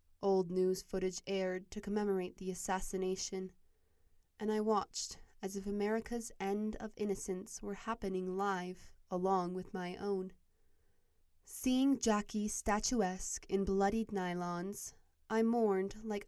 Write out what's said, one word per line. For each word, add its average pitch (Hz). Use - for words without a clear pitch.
Old 190
news 185
footage 185
aired 190
to 214
commemorate 196
the 185
assassination, 190
and 214
I 214
watched -
as 196
if 196
America's 220
end 208
of 214
innocence 196
were 202
happening 185
live 185
along 180
with 185
my 180
own. 190
Seeing 262
Jackie 208
statuesque 208
in 196
bloodied 202
nylons, 180
I 220
mourned 214
like 208